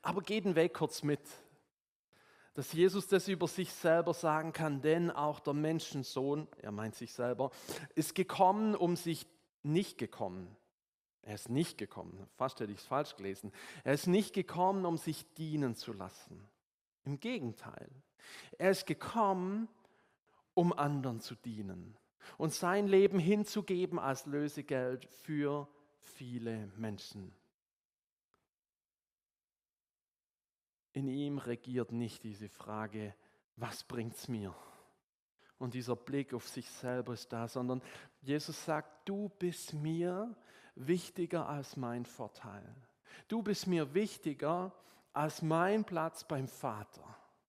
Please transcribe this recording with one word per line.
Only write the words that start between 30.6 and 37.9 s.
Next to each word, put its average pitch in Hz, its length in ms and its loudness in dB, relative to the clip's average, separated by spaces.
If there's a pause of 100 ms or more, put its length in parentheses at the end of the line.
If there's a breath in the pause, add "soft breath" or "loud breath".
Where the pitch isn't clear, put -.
In 139 160 -2
ihm 143 300 0
regiert 120 540 -2
nicht 117 320 -4
diese 104 240 -10
Frage, 107 680 -6 (420 soft breath)
"Was 113 280 -8
bringt's 120 440 -6
mir?" 101 260 -4 (1040 soft breath)
Und 123 160 -6
dieser 123 200 -2
Blick 135 380 -4
auf 117 160 -6
sich - 220 -10
selber 123 420 -4
ist - 200 -10
da, 117 160 -4
sondern 127 340 -2 (400 loud breath)